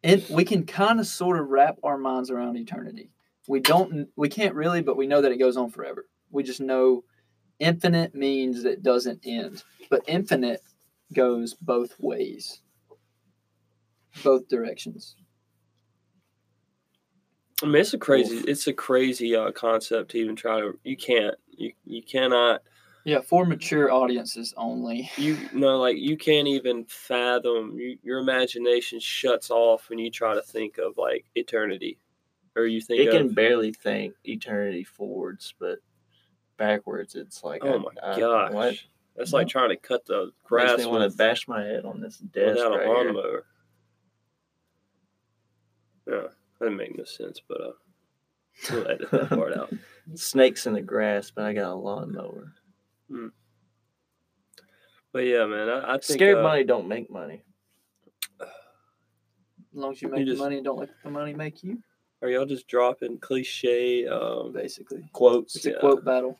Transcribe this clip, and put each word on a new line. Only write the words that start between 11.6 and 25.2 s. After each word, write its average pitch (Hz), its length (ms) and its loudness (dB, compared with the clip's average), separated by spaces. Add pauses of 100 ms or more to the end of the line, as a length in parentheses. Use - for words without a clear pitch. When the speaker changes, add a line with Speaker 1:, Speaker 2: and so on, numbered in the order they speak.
Speaker 1:
ways, - 600 -6 (1600)
both 131 260 4
directions. 113 680 -6 (2500)
Speaker 2:
I 151 40 -2
mean, 147 100 6
it's 208 180 6
a - 40 -4
crazy, 117 400 4
Speaker 3:
Oof. 110 100 -4
Speaker 2:
it's 139 180 -2
a 143 60 0
crazy, 127 640 2
uh, 107 160 0
concept 113 600 -2
to 117 60 -2
even 110 180 -2
try 110 240 -2
to, 107 240 -6
you 131 120 -6
can't, 113 380 2 (160)
you, 113 220 -12 (120)
you 117 180 -12
cannot. 123 600 2 (420)
Speaker 1:
Yeah, 147 160 2
for 180 240 4
mature 151 480 2
audiences 120 640 -2
only. 120 600 -6
Speaker 2:
You 151 180 -2 (160)